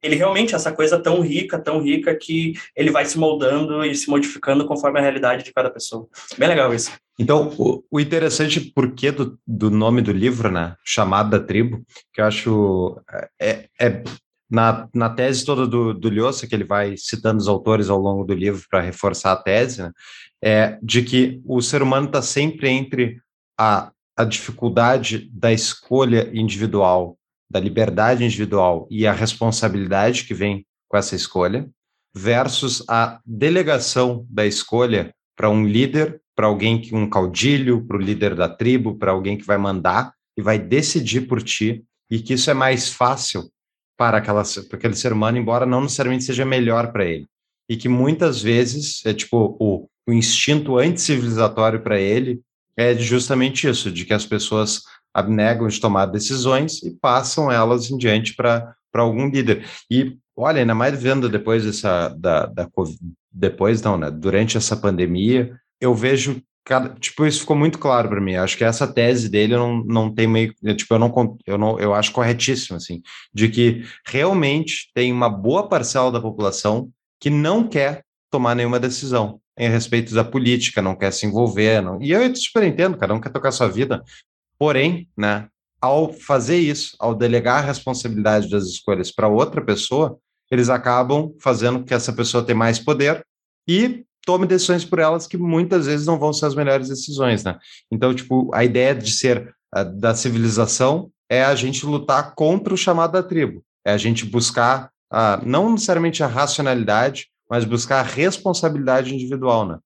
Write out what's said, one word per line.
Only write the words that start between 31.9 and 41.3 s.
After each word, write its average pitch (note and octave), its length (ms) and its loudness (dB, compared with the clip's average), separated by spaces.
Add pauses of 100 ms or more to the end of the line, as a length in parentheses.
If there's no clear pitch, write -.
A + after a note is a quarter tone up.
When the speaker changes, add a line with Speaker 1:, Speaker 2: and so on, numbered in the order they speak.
Speaker 2:
versus A#2+ 760 -2
a A#2 380 0
delegação B2+ 1040 0
da G#2+ 160 0
escolha G#2+ 680 0 (220)
pra G#2+ 140 2
um G#2+ 160 4
líder, C#3 540 0 (200)
pra G#2+ 60 4
alguém G#2+ 340 2
que, A2+ 140 -12
um G#2+ 140 0
caudilho, A#2+ 800 0
pro G2 120 -4
líder G2+ 360 0
da E2+ 140 0
tribo, A2+ 480 0
pra F#2+ 160 0
alguém F#2+ 240 -2
que G#2 80 -12
vai G2+ 140 0
mandar G2 560 -4 (220)
e - 40 -8
vai G#2+ 180 0
decidir B2 640 -2
por A#2 200 -4